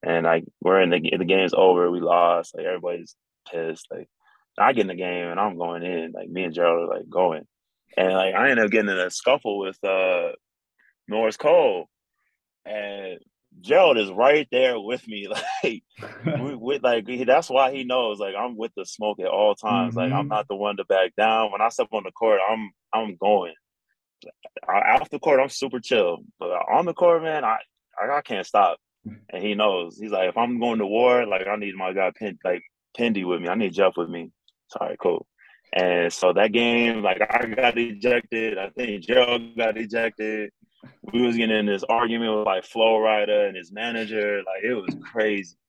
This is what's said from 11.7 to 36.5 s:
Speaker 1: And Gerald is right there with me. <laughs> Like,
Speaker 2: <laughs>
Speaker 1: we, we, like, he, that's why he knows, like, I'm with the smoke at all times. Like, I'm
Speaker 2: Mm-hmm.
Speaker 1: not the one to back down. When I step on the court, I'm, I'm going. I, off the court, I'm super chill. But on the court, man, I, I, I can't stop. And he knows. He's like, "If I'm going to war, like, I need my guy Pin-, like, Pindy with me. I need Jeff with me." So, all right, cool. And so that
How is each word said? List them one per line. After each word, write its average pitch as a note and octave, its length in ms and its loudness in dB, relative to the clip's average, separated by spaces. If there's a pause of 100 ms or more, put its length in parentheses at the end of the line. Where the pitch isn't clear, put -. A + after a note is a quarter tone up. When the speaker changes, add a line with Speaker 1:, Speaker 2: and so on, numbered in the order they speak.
Speaker 1:
And G2+ 540 -10 (420)
Gerald D#3+ 360 6
is G2+ 140 0
right C3+ 400 4
there B2+ 280 2
with A#2 280 -8
me. G2+ 260 -10
<laughs> - 40 -6 (260)
Like, A#2 200 -4 (140)
Speaker 2:
<laughs> A#2 380 -8
Speaker 1:
we, C3+ 200 -6
we, B2+ 240 -4
like, A#2 280 0
he, B2 180 -6
that's C#3+ 240 4
why C3 240 4
he C3+ 100 -8
knows, A#2+ 360 -2
like, G2 160 -6
I'm A#2 220 -6
with A2+ 180 -8
the F#2+ 100 -10
smoke G#2+ 340 -6
at F#2 80 -4
all G2+ 280 2
times. A#2 400 -2
Like, F2+ 160 -2
I'm F#2+ 160 -2
Speaker 2:
Mm-hmm. - 20 -10
Speaker 1:
not G#2+ 180 -2
the G2+ 80 -6
one G2+ 220 -4
to G2 80 -6
back F#2 300 2
down. A2 360 2
When G2 100 -2
I A2+ 80 2
step A2+ 240 -2
on G#2 100 -4
the F#2 80 -10
court, G#2+ 280 2 (100)
I'm, A2 220 -4 (220)
I'm A2 240 -2
going. F#2+ 360 2 (1120)
I, G2 320 2
off - 100 -8
the D3 100 -8
court, C#3+ 200 4
I'm C3+ 100 2
super C3 300 -6
chill. G2+ 400 0 (200)
But F2+ 100 -6 (220)
on D#3 140 2
the E3+ 80 -4
court, E3+ 300 4
man, D#3 200 -2
I, A2+ 140 2 (440)
I, C3+ 160 -2
I C#3+ 40 -2
can't G2 240 -6
stop. F#2 320 4 (520)
And F#2 140 -8
he G#2 120 0
knows. F#2+ 440 0
He's G#2+ 120 -8
like, F#2+ 180 2
"If - 80 -4
I'm A#2+ 220 0
going A#2 200 0
to G2+ 80 0
war, A#2+ 380 4
like, F#2+ 220 -2
I G#2 100 -2
need G2+ 180 -8
my F#2+ 180 -4
guy F#2 220 0
Pin-, G2 300 -8
like, F2+ 180 -2 (320)
Pindy A2+ 300 0
with F2 160 -2
me. F2 80 -6
I F#2 60 -2
need G2+ 180 -2
Jeff F#2 240 2
with E2+ 120 -4
me." E2+ 220 -12 (380)
So, - 120 -12
all E2+ 60 -4
right, - 120 -8
cool. - 280 -2 (480)
And F2 380 2
so F2+ 200 2
that G#2 200 2